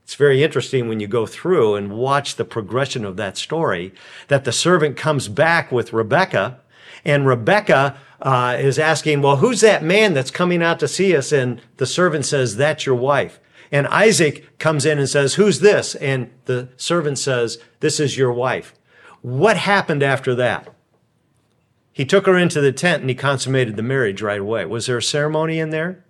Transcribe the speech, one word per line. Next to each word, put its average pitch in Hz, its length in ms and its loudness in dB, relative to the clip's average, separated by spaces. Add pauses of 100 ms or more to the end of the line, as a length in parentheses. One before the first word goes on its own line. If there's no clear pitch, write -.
It's - 120 -18
very 139 260 4
interesting 131 460 0
when 110 140 -4
you 104 60 -8
go 110 180 -2
through 120 500 0
and 101 160 -6
watch 135 440 -4
the 113 100 -6
progression 117 580 -6
of 95 140 -10
that 101 200 -8
story, 101 560 -6 (360)
that 139 160 0
the 120 80 -2
servant 156 420 2
comes 147 320 -2
back 156 420 0
with 120 220 -2
Rebekah, 113 720 0 (420)
and 143 240 0
Rebekah, 139 720 2 (240)
uh, 123 360 0
is 135 220 0
asking, 151 420 0
"Well, 139 160 4
who's 208 240 0
that 185 220 6
man 196 300 2
that's 131 180 -2
coming 175 320 0
out 165 160 0
to 147 80 0
see 185 280 0
us?" 135 180 -2
And 123 280 0 (140)
the 135 100 -4
servant 160 400 0
says, 127 300 -2
"That's 147 300 -2
your 135 100 0
wife." 123 440 -2 (300)
And 143 180 0
Isaac 165 720 2
comes 156 260 0
in 151 120 2
and 135 120 0
says, 139 240 2
"Who's 185 260 2
this?" 175 360 4
And 135 340 -4 (160)
the 127 320 -4
servant 151 420 -2
says, 120 380 -2 (240)
"This 147 180 0
is 135 180 -2
your 127 140 2
wife." 120 420 -4 (480)
What 156 360 2
happened 170 460 0
after 135 320 0
that? 113 380 -2 (1160)
He 139 140 -4
took 190 220 2
her 185 100 6
into 170 240 2
the 139 100 4
tent 170 300 0
and 131 80 -4
he 123 60 -2
consummated 131 600 -2
the 110 80 -6
marriage 117 380 -2
right 104 180 -4
away. 104 240 -4
Was 101 220 -8
there 123 140 -2
a 107 40 -6
ceremony 156 560 -2
in 156 120 -4
there? 165 380 -6